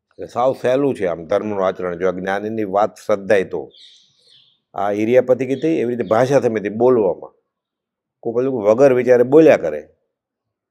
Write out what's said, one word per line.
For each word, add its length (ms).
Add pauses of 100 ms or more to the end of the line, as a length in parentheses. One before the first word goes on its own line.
એટલે 180
સાવ 240 (100)
સહેલું 340
છે 100
આમ 200
ધર્મનું 400
આચરણ. 320
જો 100
આ 40
જ્ઞાનીની 520
વાત 320
શ્રદ્ધાય 480
તો 180 (1120)
આ 160
ઈરિયાપતિ 540
કીધી, 340
એવી 160
રીતે 140
ભાષા 320
સમિતિ 280
બોલવામાં. 640 (880)
કોઈ 100
પેલું 300
વગર 300
વિચારે 300
બોલ્યા 340
કરે, 240 (880)